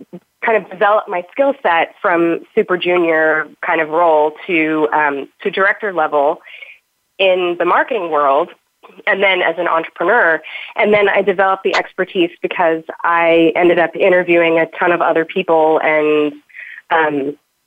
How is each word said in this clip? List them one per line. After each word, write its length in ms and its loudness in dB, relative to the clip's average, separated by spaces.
kind 200 0
of 60 -18
develop 400 0
my 220 -6
skill 320 0
set 400 0
from 420 0
super 220 0
junior 680 0
kind 180 -2
of 100 -4
role 420 2
to, 440 0
um, 360 -2
to 80 -4
director 420 -2
level 480 0
in 400 0
the 60 -2
marketing 460 -2
world, 380 0
and 160 -2
then 200 0
as 160 -2
an 100 -2
entrepreneur. 720 0
And 180 0
then 160 4
I 140 0
developed 400 0
the 140 -2
expertise 560 -4
because 400 0
I 500 4
ended 240 2
up 160 0
interviewing 640 2
a 80 0
ton 240 -2
of 100 0
other 240 0
people 600 2
and, 480 0
um, 460 -2